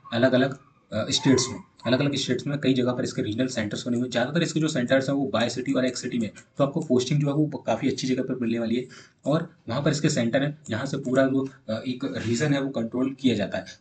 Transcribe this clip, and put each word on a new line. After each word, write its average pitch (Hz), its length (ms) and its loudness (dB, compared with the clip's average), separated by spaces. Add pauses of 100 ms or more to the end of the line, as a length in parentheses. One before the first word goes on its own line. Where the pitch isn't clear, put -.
(140)
अलग-अलग, 127 440 2 (360)
अ, 107 160 -2
स्टेट्स - 400 4
में, 95 100 -8 (260)
अलग-अलग 139 300 0
स्टेट्स - 320 -2
में 143 120 -4
कई 131 140 2
जगह 123 180 0
पर 123 120 -4
इसके - 180 -4
रीजनल 110 260 -2
सेंटर्स 107 400 -4
बने 120 100 0
हुए 123 80 0
हैं। - 60 -6
ज़्यादातर 139 320 0
इसके 160 160 0
जो 151 80 2
सेंटर्स 135 420 2
हैं 139 60 2
वो 139 100 2
बाय 113 240 2
सिटी 123 240 -2
और 127 120 2
एक्स - 160 -2
सिटी 123 180 -2
में, 107 120 -2 (260)
तो 143 60 4
आपको 151 180 0
पोस्टिंग 147 400 2
जो 147 60 2
है 139 60 0
वो 151 120 4
काफ़ी 127 440 0
अच्छी - 180 -2
जगह 127 160 2
पर - 120 -4
मिलने 117 240 0
वाली 113 160 0
है। 127 120 -2 (380)
और 156 280 0 (160)
वहाँ 123 120 -2
पर 147 100 2
इसके 156 180 2
सेंटर 131 340 0
हैं, 151 160 -4 (100)
जहाँ 135 160 -4
से 135 120 -6
पूरा 127 280 2
वो, 135 240 0 (200)
अ, 110 40 -2
एक 123 300 -6
रीजन 120 500 0
है 139 80 0
वो 135 80 -4
कंट्रोल 127 440 -2
किया 123 220 2
जाता 95 220 -2
है, 90 80 -8 (160)